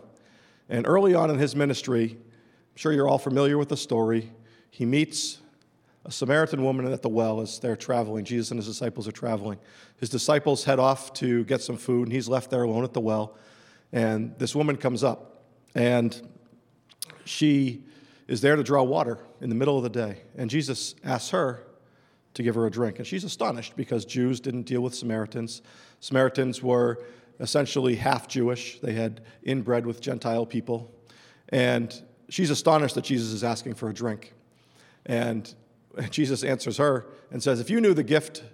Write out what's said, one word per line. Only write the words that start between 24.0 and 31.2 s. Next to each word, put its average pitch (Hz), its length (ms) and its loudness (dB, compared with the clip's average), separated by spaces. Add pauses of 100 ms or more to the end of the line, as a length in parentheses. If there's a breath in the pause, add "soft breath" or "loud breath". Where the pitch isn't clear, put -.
Jews 127 380 0
didn't 123 220 -6
deal 123 180 -2
with 123 120 -4
Samaritans. 113 680 -6 (400 loud breath)
Samaritans 131 600 2
were 123 400 2 (380 loud breath)
essentially 127 560 2
half 123 320 0
Jewish. 120 540 -2
They 117 100 -4
had 113 300 -4 (220 loud breath)
inbred 120 420 0
with 117 160 -6
Gentile 117 440 -2
people. 117 480 -6 (540 soft breath)